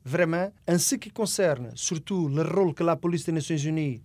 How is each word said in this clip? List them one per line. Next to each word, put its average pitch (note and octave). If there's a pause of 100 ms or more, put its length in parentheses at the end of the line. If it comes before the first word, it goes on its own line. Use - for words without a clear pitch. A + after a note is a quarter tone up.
vraiment, E3+ (120)
en F3
ce -
qui G#3+
concerne D3+
surtout E3
le D3
rôle F3
que E3+
la E3
police E3+
des E3
Nations D#3+
Unies D3